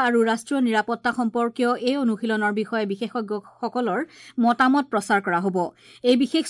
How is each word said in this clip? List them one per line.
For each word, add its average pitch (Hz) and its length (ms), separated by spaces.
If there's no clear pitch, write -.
আৰু 240 200
ৰাষ্ট্ৰীয় 226 360
নিৰাপত্তা 233 560
সম্পৰ্কীয় 240 540
এই 269 80
অনুশীলনৰ 220 560
বিষয়ে 214 340
বিশেষজ্ঞসকলৰ 214 1120
মতামত 262 540
প্ৰচাৰ 202 340
কৰা 175 140
হ'ব। 185 160
এই 247 120
বিশেষ 285 340